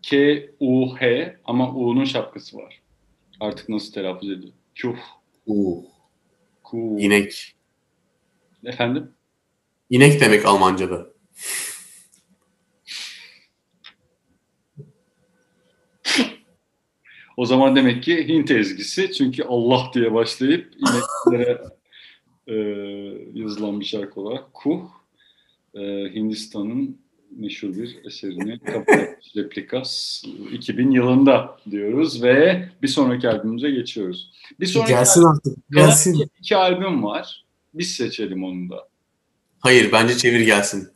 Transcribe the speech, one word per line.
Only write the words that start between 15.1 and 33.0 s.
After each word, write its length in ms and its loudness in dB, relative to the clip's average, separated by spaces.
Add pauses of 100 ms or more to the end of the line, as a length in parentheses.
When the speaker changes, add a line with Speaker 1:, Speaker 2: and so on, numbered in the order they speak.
Speaker 1:
O 100 -2
zaman 300 4
demek 260 4
ki 260 0
Hint 220 0
ezgisi. 600 -2
Çünkü 300 -2
Allah 520 0
diye 200 0
başlayıp 640 -2
ineklere, 840 0 (440)
<laughs> 400 -20
e, 80 -8 (800)
yazılan 460 -8
bir 40 -10
şarkı 360 -10
olarak 340 -10
Kuh. 260 -4 (960)
E, 40 -14 (340)
Hindistan'ın 840 -8 (320)
meşhur 380 -12
bir 360 -12
eserini 540 -10
<laughs> 60 -20
kabul 280 0
etmiş 440 -2
Replikas 840 -10 (300)
iki 260 -8
bin 120 2
yılında 680 4 (120)
diyoruz 520 -2
ve 460 4 (140)
bir 60 -2
sonraki 400 0